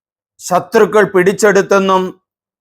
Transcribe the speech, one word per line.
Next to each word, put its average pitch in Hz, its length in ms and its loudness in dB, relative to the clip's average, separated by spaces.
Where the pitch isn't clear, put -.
ശത്രുക്കൾ 196 640 0
പിടിച്ചെടുത്തെന്നും 190 1160 0